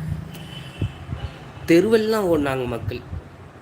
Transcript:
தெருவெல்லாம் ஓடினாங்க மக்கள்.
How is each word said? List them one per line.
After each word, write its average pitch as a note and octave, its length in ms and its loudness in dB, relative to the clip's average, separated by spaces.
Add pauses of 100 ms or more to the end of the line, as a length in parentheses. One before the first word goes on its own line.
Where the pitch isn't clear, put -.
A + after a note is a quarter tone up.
(1700)
தெருவெல்லாம் G#3+ 600 6
ஓடினாங்க C#3+ 400 2
மக்கள். A#2+ 340 -4 (600)